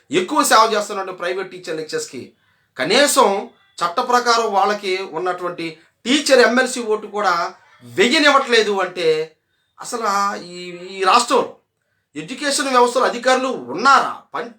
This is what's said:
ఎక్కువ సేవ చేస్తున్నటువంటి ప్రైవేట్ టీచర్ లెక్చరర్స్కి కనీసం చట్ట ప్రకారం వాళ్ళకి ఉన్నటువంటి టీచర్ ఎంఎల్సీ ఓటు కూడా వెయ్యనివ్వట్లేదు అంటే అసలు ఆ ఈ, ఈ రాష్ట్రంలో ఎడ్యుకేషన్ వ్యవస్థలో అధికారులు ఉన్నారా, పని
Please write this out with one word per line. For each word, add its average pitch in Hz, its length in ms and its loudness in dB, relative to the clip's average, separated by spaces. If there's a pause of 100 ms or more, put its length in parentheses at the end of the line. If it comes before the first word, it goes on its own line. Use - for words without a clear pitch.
(200)
ఎక్కువ 294 220 0 (100)
సేవ 220 100 8 (140)
చేస్తున్నటువంటి 196 460 -6
ప్రైవేట్ 180 340 -6
టీచర్ 170 240 -10
లెక్చరర్స్కి - 420 -8 (580)
కనీసం 233 480 4 (540)
చట్ట 175 160 -2 (140)
ప్రకారం 233 360 2 (100)
వాళ్ళకి 202 360 0 (240)
ఉన్నటువంటి 180 480 -6 (400)
టీచర్ 269 400 4
ఎంఎల్సీ 247 340 0 (120)
ఓటు 208 220 -4
కూడా 196 180 0 (680)
వెయ్యనివ్వట్లేదు 247 760 4 (100)
అంటే 180 240 -4 (800)
అసలు 226 200 -8 (120)
ఆ - 20 0 (360)
ఈ, 175 40 -12 (380)
ఈ - 20 -8 (120)
రాష్ట్రంలో 233 360 2 (760)
ఎడ్యుకేషన్ 269 540 -4
వ్యవస్థలో 247 360 4
అధికారులు 254 400 0 (240)
ఉన్నారా, 240 360 4 (240)
పని 233 240 -8